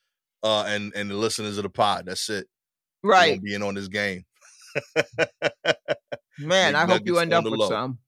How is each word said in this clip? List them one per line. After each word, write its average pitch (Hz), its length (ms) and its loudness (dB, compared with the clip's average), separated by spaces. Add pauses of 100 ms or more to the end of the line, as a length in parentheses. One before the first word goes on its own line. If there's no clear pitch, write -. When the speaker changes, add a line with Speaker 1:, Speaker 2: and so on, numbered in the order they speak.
(440)
Speaker 1:
uh, 107 240 2
and, 104 280 -4
and 101 140 -4
the 98 60 -6
listeners 107 420 -2
of 104 60 -4
the 98 60 -4
pod. 98 360 0
That's 92 240 -6
it. 101 180 -6 (560)
We 196 60 0
Speaker 2:
Right. 180 220 6
Speaker 1:
won't 98 120 -4
be 104 120 -6
in 101 80 -4
on 101 100 -2
this 98 140 -8
game. 98 380 -4 (500)
<laughs> - 1600 -4
Speaker 2:
Man, 160 380 2
I 160 100 4
hope 175 200 4
you 175 100 0
Speaker 1:
McNuggets 170 80 4
Speaker 2:
end 170 100 0
Speaker 1:
on 170 60 6
Speaker 2:
up - 60 0
Speaker 1:
the 113 60 -2
Speaker 2:
with 113 80 -2
Speaker 1:
low. 104 100 2
Speaker 2:
some. 120 280 -4 (100)